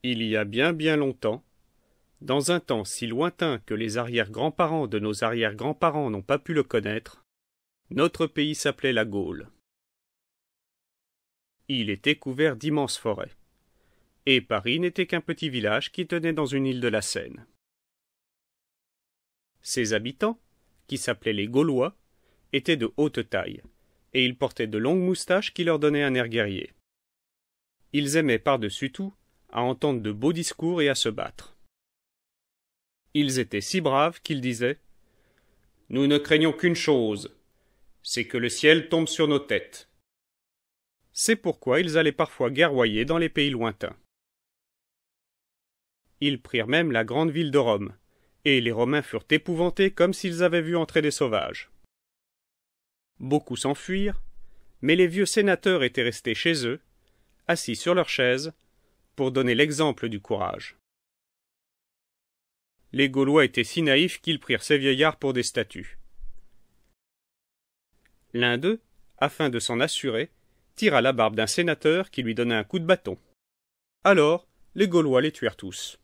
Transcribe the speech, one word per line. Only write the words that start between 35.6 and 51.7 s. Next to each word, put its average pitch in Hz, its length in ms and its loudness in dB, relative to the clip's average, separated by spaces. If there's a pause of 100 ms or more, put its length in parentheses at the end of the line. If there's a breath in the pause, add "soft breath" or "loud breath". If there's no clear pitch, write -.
Nous 135 180 2
ne 147 100 4
craignons 156 340 4
qu'une 170 240 0
chose, 117 580 0 (680)
c'est - 240 -6
que 127 100 -6
le 117 120 0
ciel 160 400 4
tombe 165 180 2
sur 156 220 0
nos 143 100 4
têtes. » - 480 -6 (1300)
C'est 220 240 0
pourquoi 151 420 0
ils 165 180 0
allaient 160 140 4
parfois 139 380 -2
guerroyer 127 560 2
dans 160 120 0
les 165 120 0
pays 143 200 0
lointains. 117 460 -4 (2250)
Ils 139 220 0
prirent 113 260 -4
même 156 240 2
la 113 140 0
grande 151 260 0
ville 151 200 -2
de 143 80 4
Rome, 104 360 0 (480)
et 139 160 4
les 117 140 0
Romains 127 300 0
furent - 260 -8
épouvantés 175 600 2
comme 180 220 2
s'ils 175 320 -2
avaient 170 200 2
vu 165 120 -2
entrer 160 260 2
des 147 100 2
sauvages. 107 580 -2 (1500)